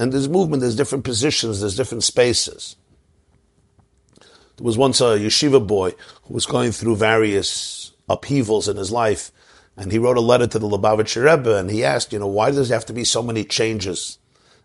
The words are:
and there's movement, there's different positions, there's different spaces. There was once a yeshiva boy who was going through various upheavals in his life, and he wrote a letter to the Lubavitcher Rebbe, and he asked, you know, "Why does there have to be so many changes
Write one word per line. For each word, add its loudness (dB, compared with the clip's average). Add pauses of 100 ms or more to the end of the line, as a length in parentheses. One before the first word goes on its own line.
and 0
there's 0
movement, 0
there's 0
different -2
positions, -2
there's -4
different -4
spaces. 0 (1800)
There -12
was 0
once 2
a 4
yeshiva 2
boy 0 (300)
who -14
was -4
going -2
through -2
various 0 (160)
upheavals 0
in -4
his -6
life, -2 (460)
and -8
he 2
wrote 4
a 4
letter 4
to -4
the -2
Lubavitcher 0
Rebbe, 4
and -2
he 0
asked, -2
you -4
know, -4
"Why 2
does 0
there 2
have -6
to -12
be -6
so 0
many -4
changes -4 (460)